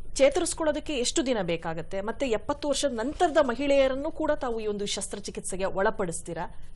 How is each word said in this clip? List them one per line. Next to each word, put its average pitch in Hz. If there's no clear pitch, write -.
ಚೇತರಿಸ್ಕೊಳ್ಳೋದಕ್ಕೆ 302
ಎಷ್ಟು 254
ದಿನ 254
ಬೇಕಾಗತ್ತೆ? 170
ಮತ್ತೆ 226
ಎಪ್ಪತ್ತು 247
ವರ್ಷದ 277
ನಂತರದ 277
ಮಹಿಳೆಯರನ್ನು 277
ಕೂಡ 311
ತಾವು 233
ಈ 214
ಒಂದು 208
ಶಸ್ತ್ರಚಿಕಿತ್ಸೆಗೆ 202
ಒಳಪಡಿಸ್ತೀರಾ? 185